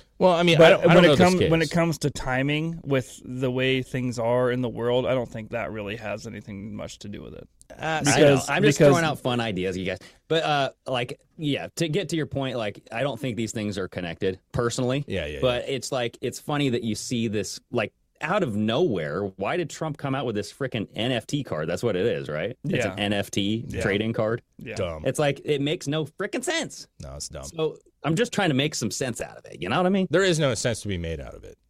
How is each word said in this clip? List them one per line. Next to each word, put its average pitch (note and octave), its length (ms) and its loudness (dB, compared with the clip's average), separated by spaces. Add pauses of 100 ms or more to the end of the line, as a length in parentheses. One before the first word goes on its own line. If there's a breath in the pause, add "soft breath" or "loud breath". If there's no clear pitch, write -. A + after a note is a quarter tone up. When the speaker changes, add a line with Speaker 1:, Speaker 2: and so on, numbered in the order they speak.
(180 loud breath)
Speaker 1:
Well, F#3 140 6
I E3+ 120 2
mean, E3+ 120 6
Speaker 2:
But D#3+ 100 10
Speaker 1:
I E3+ 40 10
don't, F#3+ 120 6
I F3 40 8
Speaker 2:
when E3 80 8
Speaker 1:
don't F3 100 10
Speaker 2:
it D#3+ 40 10
Speaker 1:
know D3 80 8
this F3+ 240 6
Speaker 2:
come-, D#3+ 100 4
when E3 100 4
Speaker 1:
case. D#3 100 0
Speaker 2:
it - 40 -2
comes E3 240 2
to D3 120 -2
timing D3 720 -2
with C3+ 420 -2
the B2+ 260 -4
way C3 320 2
things B2 360 -4
are A#2+ 320 2
in B2+ 120 0
the B2 60 -2
world, A#2+ 360 0
I A2+ 100 2
don't B2 140 -2
think A2 220 -12
that A2 200 -4
really G#2 260 -8
has G#2+ 300 -8
anything G2+ 480 -12
much - 260 -12
to G#2 80 -14
do - 140 -12
with B1+ 120 -14
it. - 120 -16 (240)
Speaker 1:
Uh, - 60 -20
Speaker 3:
I D#3 260 -4
know. - 20 0
Speaker 2:
Because, C#3+ 440 6
Speaker 3:
I'm C#3 140 0
just C#3+ 160 4
Speaker 2:
because D3 140 10
Speaker 3:
throwing E3 120 4
out D3 140 0
fun B2 220 0
ideas, F#2 360 -2
you F#2+ 80 -4
guys. F#2 140 -4 (300 loud breath)
But, D#3+ 160 2
uh, C#3+ 260 0 (160)
like, B2 340 -4 (160)
yeah, C3+ 400 -4
to E3 120 0
get E3 220 -2
to E3+ 60 -2
your D3+ 100 -2
point, C3 300 -4
like, G#2+ 360 -6
I A2+ 100 -4
don't C3+ 180 -4
think A#2+ 160 -4
these A2 160 -4
things G#2 260 -4
are F#2 100 -4
connected F2+ 500 -4 (140)
personally. B2+ 560 0
Speaker 1:
Yeah, E2+ 180 -4
yeah, D2 160 -8
Speaker 3:
But B2 260 0
Speaker 1:
yeah. C3+ 60 -2
Speaker 3:
it's B2+ 180 -8
like, B2 300 -2
it's A#2+ 160 -4
funny C#3+ 320 0
that A#2+ 140 0
you G#2+ 100 -2
see A#2 340 -2
this, G2+ 320 -4 (100)
like, A2+ 220 -2 (280)
out F#3 240 0
of A2+ 100 -2
nowhere. G#2 720 0 (120)
Why A2+ 200 -2
did E3+ 120 -2
Trump D#3 300 -6
come C3+ 160 -4
out C#3 100 -4
with A2 120 -2
this G2+ 160 -4
frickin' B2+ 420 -4
N A#2 160 -2
F A#2+ 160 -2
T C#3+ 160 -2
card? D#2+ 260 -4
That's F2 140 -2
what A2 140 2
it F#2+ 100 2
is, C#2+ 220 -2
right? E2 360 -4
It's C3 220 -2
Speaker 2:
Yeah. F#2+ 60 -4
Speaker 3:
an F#2 80 -10
N G#2 120 0
F G2+ 200 -2
T A2 340 -2
Speaker 2:
Yeah. - 160 -6
Speaker 3:
trading A2 300 0
card. A2 300 -2 (160)
Speaker 2:
Yeah. A2 180 -12
Speaker 1:
Dumb. E2+ 280 -4
Speaker 3:
It's C3 140 -2
like, C#3+ 260 0
it C#3+ 160 0
makes D3 280 -4
no D#3 160 -2
frickin' - 400 -8
sense. D#4 420 -4 (160)
Speaker 1:
No, C#2 140 -12
it's - 120 -10
dumb. C2+ 160 -12
Speaker 3:
So D#3+ 340 -4 (260)
I'm D#3 120 0
just A#3 160 0
trying G3 180 2
to C#3 40 2
make C#3+ 200 0
some A2 160 -4
sense B2+ 300 -6
out C2 160 -10
of - 80 -20
it. - 180 -16
You F2+ 60 -6
know B2 80 0
what F3+ 100 2
I F#3 40 2
mean? F#3+ 200 2
Speaker 1:
There F#3 140 4
is F3 140 4
no C3+ 160 2
sense A#2 280 -2
to G#2 60 -8
be F#2+ 100 -2
made E2 220 -6
out B1+ 140 -14
of - 100 -18
it. - 120 -20 (120)